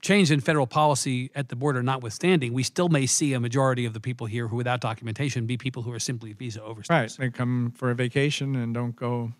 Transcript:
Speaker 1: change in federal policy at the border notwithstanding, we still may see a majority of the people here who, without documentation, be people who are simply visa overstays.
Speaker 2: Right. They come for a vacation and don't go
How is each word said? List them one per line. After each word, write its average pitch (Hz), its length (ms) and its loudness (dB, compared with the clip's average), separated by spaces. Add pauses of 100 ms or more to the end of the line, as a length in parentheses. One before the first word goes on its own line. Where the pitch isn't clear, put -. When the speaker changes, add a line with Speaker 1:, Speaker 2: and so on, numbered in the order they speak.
Speaker 1:
change 190 280 6
in 151 100 4
federal 147 260 2
policy 139 680 2
at 139 140 -6
the 127 80 -8
border 131 260 0
notwithstanding, 131 720 0
we 131 100 0
still 175 280 0
may 139 160 4
see 143 260 2
a 127 80 0
majority 123 460 2
of 110 80 -6
the 110 60 -10
people 123 260 -6
here 117 220 -4
who, 113 80 -4
without 120 260 -2
documentation, 117 640 -4
be 123 100 -2
people 123 260 -6
who 117 80 -8
are 117 80 -8
simply 110 360 -8
visa 117 260 -10
overstays. 110 300 -8
Speaker 2:
Right. 131 280 2
They 131 120 -2
come 123 440 0
for 127 160 -2
a 120 40 0
vacation 139 600 0
and 117 180 -2
don't 120 200 -4
go 120 460 -4